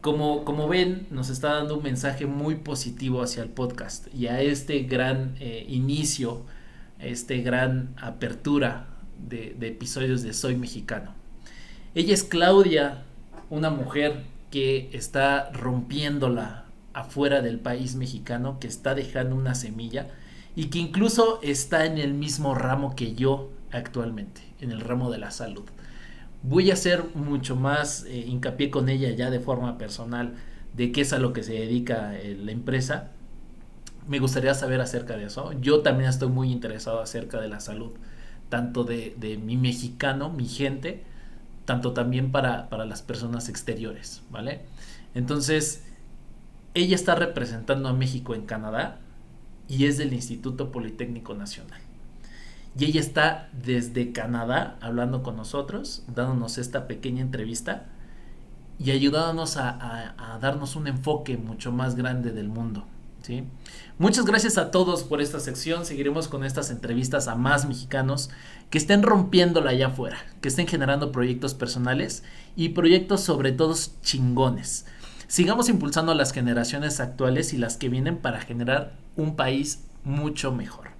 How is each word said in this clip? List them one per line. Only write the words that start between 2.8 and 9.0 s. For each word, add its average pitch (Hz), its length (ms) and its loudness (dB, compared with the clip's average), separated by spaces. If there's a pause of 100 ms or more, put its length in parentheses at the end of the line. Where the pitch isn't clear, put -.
hacia 120 180 -4
el 110 80 -6
podcast - 640 -4
y 120 140 -2
a 123 120 0
este 143 420 2
gran, 131 580 0
eh, 117 280 -8
inicio, 135 760 0 (560)
este 123 420 -4
gran 127 580 2
apertura 123 880 0 (320)